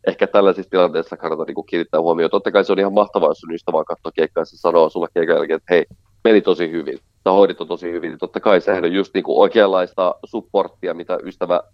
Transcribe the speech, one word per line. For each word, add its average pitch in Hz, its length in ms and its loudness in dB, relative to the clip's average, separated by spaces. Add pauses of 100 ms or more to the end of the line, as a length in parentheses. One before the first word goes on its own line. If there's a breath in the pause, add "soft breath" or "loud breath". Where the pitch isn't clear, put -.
ehkä - 200 -6
tällaisissa 98 420 0
tilanteissa 85 480 -2
kannata 80 280 -6
niinku 78 180 -10
kiinnittää 82 380 -2
huomioon. 82 300 0
Totta 98 200 -2
kai 98 140 2
se 101 60 -4
on 95 80 0
ihan 98 140 0
mahtavaa, 98 360 0
jos 78 100 -4
sun 82 140 -12
ystävä 80 300 -4
katsoo 82 320 -10
keikkaa 80 260 -2
ja 80 40 -4
se - 120 -20
sanoo 85 320 2
sulle 85 240 -6
keikan 82 220 0
jälkeen, 78 220 -2
että - 160 -4
hei, 80 120 4 (380)
meni 110 180 6
tosi 87 300 -2
hyvin, 73 280 -8 (240)
sä 95 80 2
hoidit 95 260 4
ton 82 100 -10
tosi 87 240 -8
hyvin. 82 260 -8
Totta 92 220 -8
kai 95 220 2
sehän 92 220 -2
on 85 100 0
just 95 200 -2
niinku 82 280 0
oikeanlaista 95 760 2 (100)
supporttia, 92 680 -6
mitä 85 300 -8
ystävä 90 380 -4 (120)